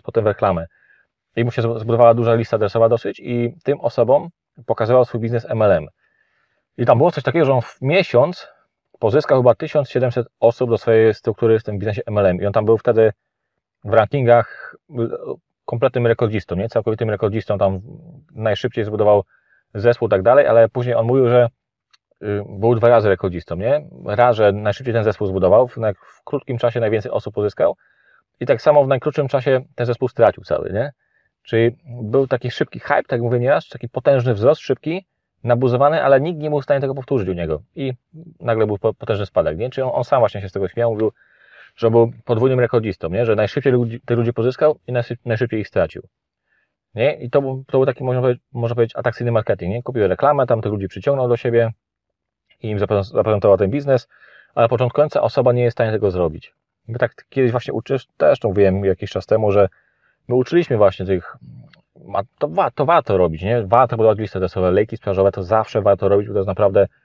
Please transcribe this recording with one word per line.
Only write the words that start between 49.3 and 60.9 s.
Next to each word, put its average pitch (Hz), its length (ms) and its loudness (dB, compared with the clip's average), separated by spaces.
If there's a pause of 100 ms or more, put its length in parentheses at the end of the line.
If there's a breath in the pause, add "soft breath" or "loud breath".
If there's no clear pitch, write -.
marketing, 101 380 -2
nie? 117 120 -6
Kupił 117 260 0
reklamę, 135 380 2
tam 117 140 0
tych 104 120 -4
ludzi 98 160 -6
przyciągnął 131 400 -2
do 120 80 2
siebie 117 340 0 (920)
i 113 60 -8
im 107 100 -4
zaprez-, 101 340 -2
zaprezentował 104 440 2
ten 95 140 0
biznes, 139 380 -2 (460 soft breath)
ale 120 140 2
początkująca 127 540 0
osoba 123 300 0
nie 123 100 0
jest 120 120 0
w - 40 -8
stanie 113 140 -2
tego 104 180 0
zrobić. 85 440 -4 (340)
My 113 100 -10
tak - 300 -6
kiedyś 131 220 0
właśnie 117 220 -6
uczysz, 127 340 -6 (100)
też 147 220 2
to 120 100 -2
mówiłem 98 360 2
jakiś 95 260 -2
czas 95 160 -8
temu, 110 260 0
że 98 160 4 (600)
my 123 60 -2
uczyliśmy 131 420 0
właśnie 98 300 2